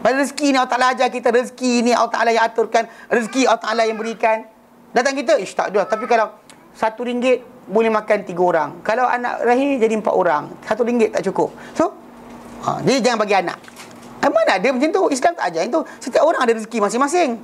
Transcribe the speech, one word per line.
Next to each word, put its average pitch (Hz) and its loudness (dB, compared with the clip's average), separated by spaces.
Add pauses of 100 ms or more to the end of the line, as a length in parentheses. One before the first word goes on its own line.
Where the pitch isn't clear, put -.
Pada 262 2
rezeki 285 0
ni, 262 2
Allah 254 -2
Ta'ala 254 2
ajar 247 0
kita, 240 0
rezeki 240 0
ni 247 4
Allah 233 0
Ta'ala 226 0
yang 226 2
aturkan, 226 0 (160)
rezeki 233 0
Allah 226 2
Ta'ala 226 0
yang 220 -2
berikan. 220 -2 (480)
Datang 262 0
kita, 285 2
ish, 185 -8
tak 170 -2
ada. 185 0
Tapi 214 -2
kalau 226 0 (400)
satu 220 -4
ringgit 247 0 (240)
boleh 226 4
makan 214 0
tiga 180 -2
orang. 165 2 (140)
Kalau 240 0
anak 247 -2
rahim 269 2
jadi 220 2
empat 208 -2
orang. 156 0 (160)
Satu 220 0
ringgit 233 0
tak - -2
cukup. - -2 (160)
So, 349 -2 (720)
ha, - -4
jadi 247 4
jangan 220 2
bagi 196 2
anak. 180 -4 (640)
Eh, 277 2
mana 226 2
ada 190 0
macam 269 0
tu? 392 2 (120)
Islam 339 0
tak - -2
ajar 165 -2
macam 339 -2
tu. - -2 (220)
Setiap - 2
orang 330 2
ada 233 2
rezeki 220 -8
masing-masing. 254 0